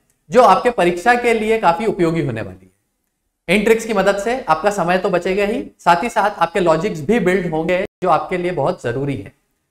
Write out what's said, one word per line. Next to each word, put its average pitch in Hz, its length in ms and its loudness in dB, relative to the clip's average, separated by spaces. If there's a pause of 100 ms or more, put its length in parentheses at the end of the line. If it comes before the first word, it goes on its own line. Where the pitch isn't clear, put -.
(300)
जो 233 120 6
आपके 220 280 4
परीक्षा 202 440 2
के 240 200 0
लिए 220 240 0
काफी 220 280 0
उपयोगी 165 380 0
होने 113 180 -6
वाली 92 240 -16
है। - 880 -8
इन 202 80 0
tricks 220 220 2
की 226 80 -4
मदद 196 240 2
से 247 300 -4
आपका 208 220 0
समय 185 280 0
तो 196 120 -2
बचेगा 190 340 -2
ही, 247 340 -4
साथ - 240 2
ही 240 60 -2
साथ 214 220 0
आपके 180 300 -2
logics 165 400 0
भी 196 200 0
build 180 300 0
होंगे 170 340 -2 (180)
जो 185 60 0
आपके 170 300 0
लिए 175 120 -4
बहुत 170 320 -4
जरूरी 131 340 -4
है। 95 160 -14 (380)